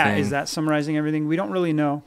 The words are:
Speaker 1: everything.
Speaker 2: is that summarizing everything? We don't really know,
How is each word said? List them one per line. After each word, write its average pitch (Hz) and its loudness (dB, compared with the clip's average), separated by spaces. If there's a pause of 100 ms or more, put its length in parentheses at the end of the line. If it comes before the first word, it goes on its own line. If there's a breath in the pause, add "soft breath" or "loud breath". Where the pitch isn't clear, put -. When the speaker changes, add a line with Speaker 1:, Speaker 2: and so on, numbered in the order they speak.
Speaker 1:
everything. 139 4
Speaker 2:
is 135 -2
that 143 -2
summarizing 151 0
everything? 151 0
We 160 0
don't 202 -4
really 175 0
know, 147 0